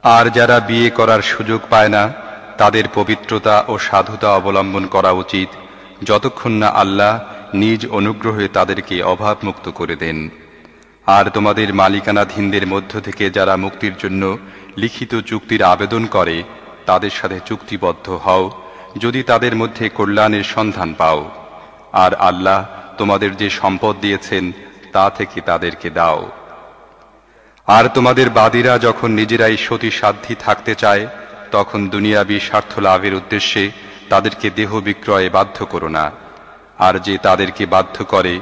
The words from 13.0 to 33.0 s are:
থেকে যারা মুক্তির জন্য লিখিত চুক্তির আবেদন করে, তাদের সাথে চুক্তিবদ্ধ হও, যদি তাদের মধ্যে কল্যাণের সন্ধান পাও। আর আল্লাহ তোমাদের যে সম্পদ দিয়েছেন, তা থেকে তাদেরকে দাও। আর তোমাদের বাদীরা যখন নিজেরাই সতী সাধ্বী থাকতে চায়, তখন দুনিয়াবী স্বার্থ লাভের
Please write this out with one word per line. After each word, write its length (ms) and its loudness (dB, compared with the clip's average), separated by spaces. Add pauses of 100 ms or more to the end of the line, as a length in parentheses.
থেকে 300 -4
যারা 260 2
মুক্তির 420 -6
জন্য 400 -4 (380)
লিখিত 380 -6
চুক্তির 480 -2
আবেদন 440 2
করে, 360 0 (440)
তাদের 240 0
সাথে 360 -8
চুক্তিবদ্ধ 640 -6
হও, 400 0 (480)
যদি 240 -4
তাদের 340 2
মধ্যে 320 -4
কল্যাণের 560 0
সন্ধান 500 -4
পাও। 360 0 (640)
আর 220 4
আল্লাহ 520 0 (320)
তোমাদের 380 0
যে 140 -2
সম্পদ 500 -2
দিয়েছেন, 520 -4 (400)
তা 180 4
থেকে 300 -8
তাদেরকে 500 -4
দাও। 400 0 (1400)
আর 220 6
তোমাদের 420 4
বাদীরা 480 4
যখন 320 0
নিজেরাই 460 2
সতী 340 -4
সাধ্বী 440 -2
থাকতে 400 -2
চায়, 320 2 (440)
তখন 380 0
দুনিয়াবী 520 0
স্বার্থ 380 -2
লাভের 360 2